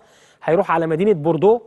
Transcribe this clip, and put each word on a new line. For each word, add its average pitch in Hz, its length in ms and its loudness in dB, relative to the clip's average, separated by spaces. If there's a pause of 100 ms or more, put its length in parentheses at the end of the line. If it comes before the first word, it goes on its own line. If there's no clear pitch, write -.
(440)
هيروح 175 280 0
على 165 160 -2
مدينة 175 260 0
بوردو 170 540 0